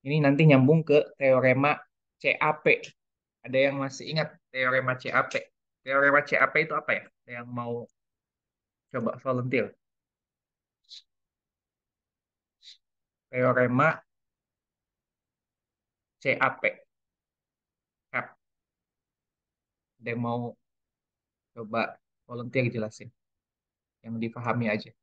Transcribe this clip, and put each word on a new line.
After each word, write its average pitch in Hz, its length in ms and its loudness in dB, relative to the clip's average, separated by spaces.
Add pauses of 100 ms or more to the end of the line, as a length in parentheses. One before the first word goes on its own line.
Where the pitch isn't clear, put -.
Ini 151 160 0
nanti 143 240 6
nyambung 147 400 6
ke 147 160 6 (160)
teorema 131 560 2 (400)
cap. - 480 -2 (800)
Ada 127 140 -4
yang 139 260 2
masih 139 320 -10
ingat 151 320 -4
teorema 127 480 0
cap? 127 400 -2 (480)
Teorema 139 400 4
cap - 320 2
itu 156 220 0
apa 143 180 -4
ya? 90 80 -8 (220)
Ada 123 60 -20 (120)
yang 120 80 -16
mau 120 320 -8 (1080)
coba 117 260 -4
volunteer? 127 540 -2 (3500)
Teorema 127 640 2 (2250)
cap. - 400 -2 (1500)
Cap. 123 120 -6 (1700)
Ada 117 160 -14
yang 120 80 -6
mau 120 320 -6 (1000)
coba 113 420 -6 (320)
volunteer 123 400 -2
jelasin? 110 400 -8 (960)
Yang 113 240 -6
dipahami 120 400 -2
aja. 107 220 -4 (120)